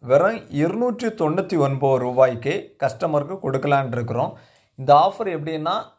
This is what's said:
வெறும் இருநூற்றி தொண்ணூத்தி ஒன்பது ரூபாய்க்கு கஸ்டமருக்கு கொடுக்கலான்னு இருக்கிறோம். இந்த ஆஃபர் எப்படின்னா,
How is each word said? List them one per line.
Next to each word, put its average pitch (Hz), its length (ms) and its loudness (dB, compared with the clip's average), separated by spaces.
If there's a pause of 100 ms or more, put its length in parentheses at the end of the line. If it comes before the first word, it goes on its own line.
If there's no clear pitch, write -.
வெறும் 165 500 2
இருநூற்றி 214 580 -2
தொண்ணூத்தி 175 500 -2
ஒன்பது 135 400 2
ரூபாய்க்கு 123 840 0
கஸ்டமருக்கு 151 600 -2
கொடுக்கலான்னு 135 500 -2
இருக்கிறோம். 120 460 -4 (400)
இந்த 135 160 4
ஆஃபர் 196 320 4
எப்படின்னா, 160 560 -4 (160)